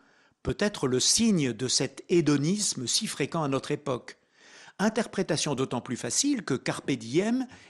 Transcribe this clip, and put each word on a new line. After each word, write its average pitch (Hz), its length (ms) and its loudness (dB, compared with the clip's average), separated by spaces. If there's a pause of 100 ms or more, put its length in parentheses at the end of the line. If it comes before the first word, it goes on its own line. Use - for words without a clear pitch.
(440)
peut 131 160 -2
être 208 300 0
le 127 100 2
signe 175 540 4
de 123 160 -4
cet - 400 -2
hédonisme 151 760 2
si 196 220 -2
fréquent 156 340 -2
à 147 60 0
notre 135 240 -2
époque. - 460 -4 (600)
Interprétation 190 760 0
d'autant 135 240 -2
plus 123 160 -6
facile 220 480 -2
que 139 100 -2
carpe - 380 -2
diem 180 560 0 (220)